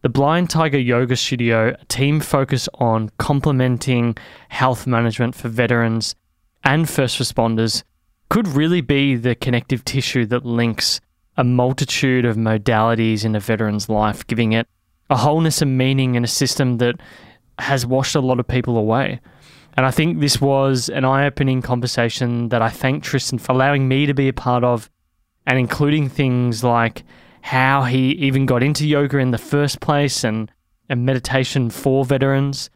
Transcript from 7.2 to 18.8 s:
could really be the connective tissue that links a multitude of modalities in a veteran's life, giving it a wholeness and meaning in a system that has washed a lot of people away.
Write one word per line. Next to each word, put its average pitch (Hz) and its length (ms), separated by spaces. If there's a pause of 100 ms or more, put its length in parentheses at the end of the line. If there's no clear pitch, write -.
could 214 180
really 160 360
be 139 340
the 120 180
connective 120 500
tissue 127 420
that 123 200
links 117 540 (360)
a 131 60
multitude 127 800
of 113 120
modalities 110 880
in 110 100
a 104 60
veteran's 104 480
life, 107 400
giving 113 240
it 113 160 (420)
a 135 60
wholeness 151 440
and 135 160
meaning 131 380
in 120 80
a 117 60
system 127 500
that 123 160 (640)
has 135 260
washed 131 300
a 156 60
lot 127 180
of 123 80
people 123 320
away. 117 400 (580)